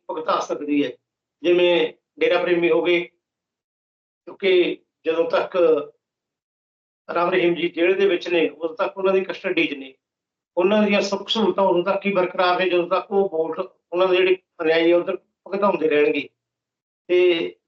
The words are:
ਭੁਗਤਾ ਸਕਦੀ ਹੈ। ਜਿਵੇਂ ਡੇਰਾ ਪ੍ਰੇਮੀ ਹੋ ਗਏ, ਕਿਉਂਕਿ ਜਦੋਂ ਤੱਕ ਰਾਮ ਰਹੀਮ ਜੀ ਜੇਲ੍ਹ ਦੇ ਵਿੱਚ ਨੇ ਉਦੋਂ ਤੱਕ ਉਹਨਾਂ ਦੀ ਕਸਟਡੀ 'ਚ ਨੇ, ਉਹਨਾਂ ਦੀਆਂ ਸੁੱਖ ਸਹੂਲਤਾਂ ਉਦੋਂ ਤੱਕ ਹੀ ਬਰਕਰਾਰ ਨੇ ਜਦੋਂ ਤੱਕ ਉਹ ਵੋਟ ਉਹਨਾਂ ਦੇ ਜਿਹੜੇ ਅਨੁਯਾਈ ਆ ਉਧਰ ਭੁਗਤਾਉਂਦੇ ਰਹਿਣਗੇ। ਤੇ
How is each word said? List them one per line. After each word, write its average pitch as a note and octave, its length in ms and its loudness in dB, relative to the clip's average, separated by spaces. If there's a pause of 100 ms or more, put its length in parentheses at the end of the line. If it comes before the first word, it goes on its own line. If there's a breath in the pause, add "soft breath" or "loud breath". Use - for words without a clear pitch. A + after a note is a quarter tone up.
ਭੁਗਤਾ E3 340 -4
ਸਕਦੀ D3 440 -4
ਹੈ। B2 60 -6 (520)
ਜਿਵੇਂ F3 500 2 (280)
ਡੇਰਾ D#3+ 220 0
ਪ੍ਰੇਮੀ E3+ 280 0
ਹੋ D#3+ 120 2
ਗਏ, F3 180 0 (1200)
ਕਿਉਂਕਿ F3+ 540 0 (260)
ਜਦੋਂ E3 260 0
ਤੱਕ F#3 260 -2 (1600)
ਰਾਮ F3+ 160 0
ਰਹੀਮ F3 240 2
ਜੀ E3+ 140 -2
ਜੇਲ੍ਹ F3+ 280 0
ਦੇ G3 100 2
ਵਿੱਚ F3 220 0
ਨੇ E3 200 2
ਉਦੋਂ D#3+ 280 -8
ਤੱਕ F#3+ 220 -6
ਉਹਨਾਂ F#3+ 140 0
ਦੀ F#3+ 80 2
ਕਸਟਡੀ F3 460 -4
'ਚ C#3 60 -6
ਨੇ, C3+ 220 -14 (600)
ਉਹਨਾਂ G3+ 260 2
ਦੀਆਂ G3+ 180 2
ਸੁੱਖ - 280 -4
ਸਹੂਲਤਾਂ G3 360 0
ਉਦੋਂ F3 200 2
ਤੱਕ G3 220 -2
ਹੀ G3 60 -2
ਬਰਕਰਾਰ F3+ 460 0
ਨੇ F#3 120 0
ਜਦੋਂ F3 180 0
ਤੱਕ F#3 220 -4
ਉਹ G3 180 0
ਵੋਟ D#3+ 300 -4 (340)
ਉਹਨਾਂ F#3 160 2
ਦੇ F3+ 80 2
ਜਿਹੜੇ F#3 200 2 (260)
ਅਨੁਯਾਈ E3 280 2
ਆ F3 60 6
ਉਧਰ F#3 200 -2
ਭੁਗਤਾਉਂਦੇ F3+ 720 -4
ਰਹਿਣਗੇ। D3 400 0 (760)
ਤੇ F3+ 500 2 (100)